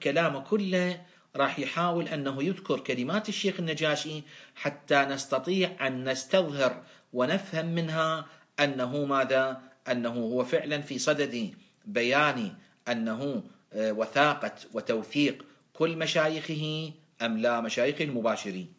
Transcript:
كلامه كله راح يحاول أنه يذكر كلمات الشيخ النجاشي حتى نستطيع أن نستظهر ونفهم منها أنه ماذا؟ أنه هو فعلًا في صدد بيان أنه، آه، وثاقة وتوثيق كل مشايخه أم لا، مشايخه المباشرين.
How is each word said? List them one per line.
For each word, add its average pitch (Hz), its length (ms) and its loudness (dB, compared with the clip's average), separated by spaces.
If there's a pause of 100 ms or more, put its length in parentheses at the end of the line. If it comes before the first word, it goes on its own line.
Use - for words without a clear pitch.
كلامه 147 380 2
كله 185 640 0 (340)
راح 135 220 2
يحاول 170 500 0
أنه 139 340 -4
يذكر 160 380 -2
كلمات 139 480 -2
الشيخ 202 300 -2
النجاشي 156 640 -2 (320)
حتى 143 440 0
نستطيع 139 880 0
أن 131 220 -2
نستظهر 139 760 2 (300)
ونفهم 160 540 0
منها 160 600 0 (340)
أنه 139 440 0
ماذا؟ 131 580 2 (280)
أنه 120 220 0
هو 120 320 0
فعلًا 147 360 0
في 143 180 -6
صدد 127 560 0 (320)
بيان 120 680 2 (360)
أنه، 117 540 -2 (300)
آه، 107 200 0
وثاقة 113 600 2 (180)
وتوثيق 120 720 0 (280)
كل 165 240 0
مشايخه 156 960 -2 (300)
أم 113 160 0
لا، 117 220 2
مشايخه 123 440 0
المباشرين. 107 760 -2